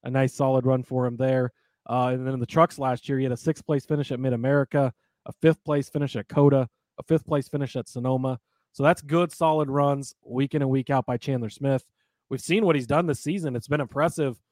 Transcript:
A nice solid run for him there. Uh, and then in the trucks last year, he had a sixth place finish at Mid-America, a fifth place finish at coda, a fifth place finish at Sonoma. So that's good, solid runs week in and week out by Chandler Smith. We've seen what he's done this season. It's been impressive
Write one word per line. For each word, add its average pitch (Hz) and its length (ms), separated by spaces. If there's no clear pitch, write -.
A 127 60
nice 131 240
solid 131 320
run 131 160
for 127 240
him 120 100
there. 131 360
Uh, 123 240
and 127 140
then 131 80
in 127 60
the 117 60
trucks 165 300
last 131 320
year, 139 100
he 131 60
had 127 80
a 120 40
sixth - 280
place 143 220
finish 147 240
at 127 80
Mid-America, 131 760
a - 140
fifth 160 220
place 147 260
finish 143 280
at 104 120
coda, 139 400
a - 60
fifth 160 200
place 143 240
finish 143 280
at 120 120
Sonoma. 127 520
So - 100
that's 156 180
good, 160 300
solid 156 400
runs 143 440
week 131 320
in 143 60
and 131 80
week 131 200
out 131 160
by 123 120
Chandler 120 320
Smith. 135 340
We've - 100
seen 208 240
what 170 100
he's 123 140
done 156 180
this 147 140
season. 156 340
It's 120 140
been 147 120
impressive 139 600